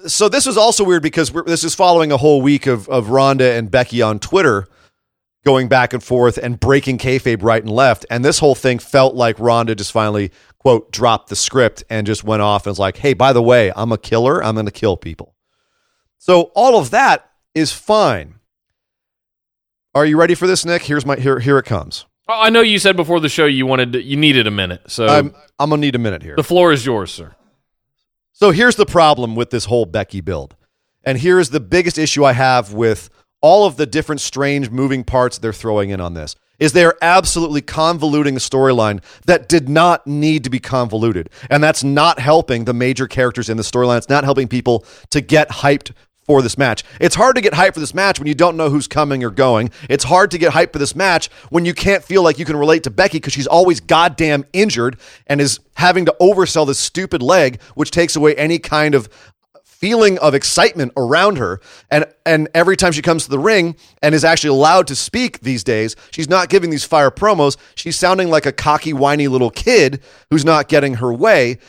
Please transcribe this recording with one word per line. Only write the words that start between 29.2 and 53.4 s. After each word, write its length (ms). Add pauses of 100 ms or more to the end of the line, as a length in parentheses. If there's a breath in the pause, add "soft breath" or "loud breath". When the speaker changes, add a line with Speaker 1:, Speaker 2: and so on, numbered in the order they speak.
Speaker 1:
with 140
this 160
whole 200
Becky 340
build. 360 (480)
And 140
here 200
is 120
the 100
biggest 380
issue 260
I 80
have 400
with 380 (300)
all 260
of 100
the 100
different 360
strange 480
moving 340
parts 340
they're 140
throwing 380
in 100
on 140
this, 200 (240)
is 140
they 120
are 180
absolutely 580
convoluting 760
a 40
storyline 600 (260 soft breath)
that 220
did 200
not 380
need 380
to 60
be 80
convoluted. 680 (220 loud breath)
And 120
that's 220
not 340
helping 460
the 100
major 320
characters 440
in 80
the 40
storyline. 360
It's 100
not 160
helping 240
people 360 (260 soft breath)
to 100
get 300
hyped 420 (320)
for 180
this 160
match. 260 (160 loud breath)
It's 140
hard 220
to 60
get 100
hyped 220
for 60
this 140
match 240
when 80
you 80
don't 220
know 140
who's 180
coming 340
or 80
going. 400 (180 loud breath)
It's 160
hard 260
to 80
get 140
hyped 200
for 60
this 180
match 340 (200 loud breath)
when 140
you 100
can't 280
feel 200
like 160
you 60
can 120
relate 280
to 60
Becky 300
'cause 120
she's 140